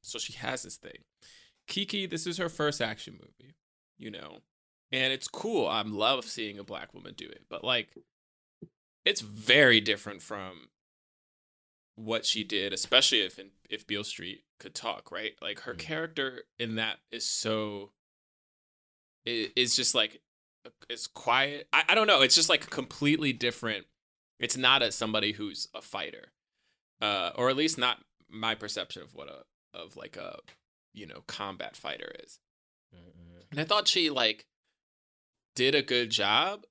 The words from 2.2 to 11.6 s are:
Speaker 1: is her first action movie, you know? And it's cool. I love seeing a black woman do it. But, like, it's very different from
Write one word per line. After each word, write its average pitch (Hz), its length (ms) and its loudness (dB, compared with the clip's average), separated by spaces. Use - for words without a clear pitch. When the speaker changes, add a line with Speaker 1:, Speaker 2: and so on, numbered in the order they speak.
Speaker 1:
is 175 120 -4
her 175 100 -2
first 151 320 -2
action 110 340 -4
movie, - 400 -20
you 110 120 -10
know? 82 280 -14
And 131 220 2
it's 135 160 -6
cool. 202 380 0
I 104 160 0
love 110 420 2
seeing 104 340 -8
a 101 60 -14
black - 300 -12
woman - 220 -18
do - 100 -14
it. - 240 -18
But, - 120 -10
like, 123 260 0
it's - 160 2
very 113 600 6
different 101 420 -4
from 92 460 -12